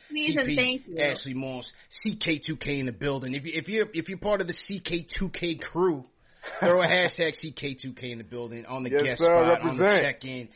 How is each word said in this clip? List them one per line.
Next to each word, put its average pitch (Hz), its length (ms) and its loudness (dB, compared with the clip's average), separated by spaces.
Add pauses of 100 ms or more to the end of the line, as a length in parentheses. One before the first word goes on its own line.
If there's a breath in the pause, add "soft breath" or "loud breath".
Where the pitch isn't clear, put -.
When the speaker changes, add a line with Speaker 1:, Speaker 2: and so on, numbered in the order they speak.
Speaker 1:
Please 302 280 -2
and 262 80 2
Speaker 2:
C 254 60 -2
P, 294 40 0
Speaker 1:
thank 254 320 0
you. 165 120 -8
Speaker 2:
Ashley 139 340 0
Moss, 131 380 -6 (320 soft breath)
C 214 140 -2
K 160 280 0
two 156 120 -4
K 143 220 -4
in 131 60 -2
the 127 60 -2
building. 135 420 -4
If 139 120 -6
you, 160 100 -8
if 165 140 -4
you're, 214 240 0
if 160 160 -4
you're 190 100 -8
part 202 220 0
of 175 60 -2
the 185 60 -6
C 196 280 -6
K 175 260 -4 (100)
two 190 120 0
K 170 260 -4
crew, 160 480 0 (560 soft breath)
throw 175 240 6
a - 20 4
hashtag 170 500 2
C - 180 -8
K 143 280 -8
two 131 120 -10
K 123 180 -10
in 117 60 -8
the 113 80 -12
building 117 400 -10
on 131 180 -6
the 127 60 -4
Speaker 3:
Yes, 143 120 4
Speaker 2:
guest 131 200 0
Speaker 3:
sir, 170 60 8
Speaker 2:
spot, 170 340 8
on 156 160 0
the 170 80 4
Speaker 3:
represent. 196 180 6
Speaker 2:
check-in. 131 520 -4